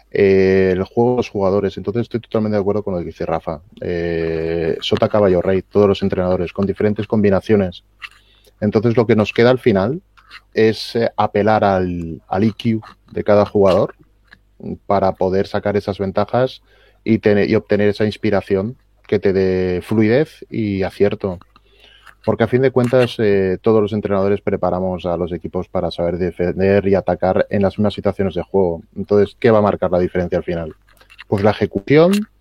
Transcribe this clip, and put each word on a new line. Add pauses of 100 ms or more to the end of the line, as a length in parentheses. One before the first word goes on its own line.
(120)
Eh,
el
juego
de
los
jugadores.
Entonces
estoy
totalmente
de
acuerdo
con
lo
que
dice
Rafa. (200)
Eh,
sota
caballo
rey,
todos
los
entrenadores,
con
diferentes
combinaciones. (800)
Entonces
lo
que
nos
queda
al
final (540)
es,
eh,
apelar
al,
al
E
Q (280)
de
cada
jugador (880)
para
poder
sacar
esas
ventajas (420)
y
tener,
y
obtener
esa
inspiración (300)
que
te
dé
fluidez
y
acierto. (840)
Porque
a
fin
de
cuentas,
eh,
todos
los
entrenadores
preparamos
a
los
equipos
para
saber
defender
y
atacar
en
las
mismas
situaciones
de
juego. (140)
Entonces,
¿qué
va
a
marcar
la
diferencia
al
final? (540)
Pues
la
ejecución (280)